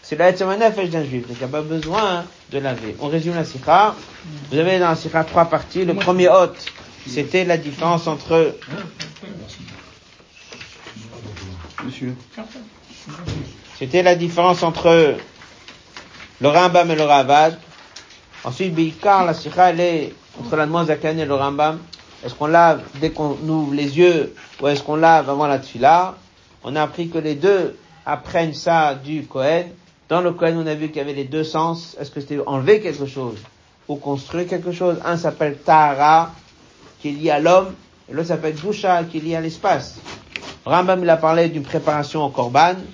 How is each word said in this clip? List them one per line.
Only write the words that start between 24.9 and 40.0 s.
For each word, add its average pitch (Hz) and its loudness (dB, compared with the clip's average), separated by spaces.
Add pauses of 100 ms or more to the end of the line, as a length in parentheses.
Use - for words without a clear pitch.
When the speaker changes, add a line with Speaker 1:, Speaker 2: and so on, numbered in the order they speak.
Speaker 1:
lave 160 6
avant 143 0
la 139 0
tfila ? 160 2 (480)
On 127 -8
a 151 0
appris 165 -6
que 170 -6
les 151 -4
deux 175 0 (300)
apprennent 151 -4
ça 160 0
du 139 -8
Kohen. 165 -2 (380)
Dans 170 0
le 175 0
Kohen, 170 0
on 160 -4
a 151 -4
vu 156 -6
qu'il 156 -10
y - -6
avait 143 -6
les 139 -6
deux 151 -4
sens. 165 -4
Est-ce 143 -12
que 147 -10
c'était 143 -8
enlever 143 2
quelque 143 -6
chose 123 -10 (480)
ou 147 -6
construire 143 -6
quelque 175 -6
chose ? 175 -2
Un 170 -2
s'appelle 151 -4
Tahara, 156 4 (720)
qui 147 -6
est 143 -6
lié 156 -2
à 143 2
l'homme, 185 4 (340)
et - -16
l'autre 165 -4
s'appelle 156 -4
Dusha, 180 0
qui 165 -10
est 151 -4
lié 165 -4
à 165 -4
l'espace. 165 -4 (680)